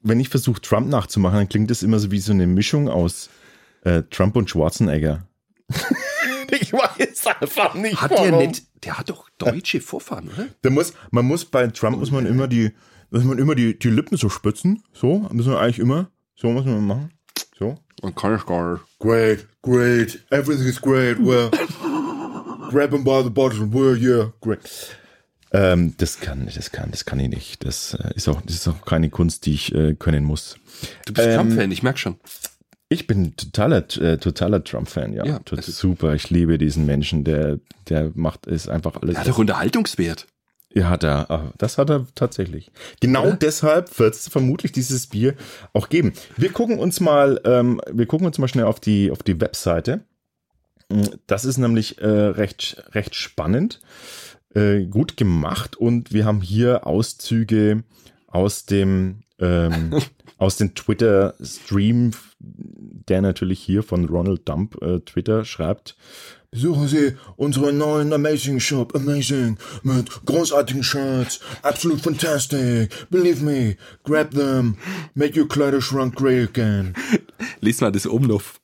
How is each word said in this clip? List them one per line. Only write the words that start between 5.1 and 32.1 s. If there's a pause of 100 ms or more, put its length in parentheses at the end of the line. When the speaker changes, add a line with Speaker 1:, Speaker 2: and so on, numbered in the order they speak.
Speaker 1:
<laughs> (760)
Ich
weiß (140)
einfach
nicht,
Speaker 2:
Hat
der
Speaker 1:
warum.
Speaker 2:
nicht, (200)
der
hat
doch
deutsche
Vorfahren,
oder? (160)
Speaker 1:
Der
muss, (180)
man
muss
bei
Trump
muss
man
immer
die, (400)
muss
man
immer
die,
die
Lippen
so
spitzen, (100)
so,
muss
man
eigentlich
immer, (260)
so
muss
man
machen, (460)
so. (240)
Speaker 2:
Man
kann
es
gar
nicht. (140)
Speaker 1:
Great, (160)
great,
everything
is
great,
well,
<laughs>
grab
him
by
the
bottom,
well,
yeah, (100)
great. (540)
Ähm,
das
kann,
das
kann,
das
kann
ich
nicht.
Das,
äh,
ist
auch,
das
ist
auch
keine
Kunst,
die
ich,
äh,
können
muss. (480)
Speaker 2:
Du
bist
Speaker 1:
Ähm,
Speaker 2:
Trump-Fan,
ich
merk
schon. (760)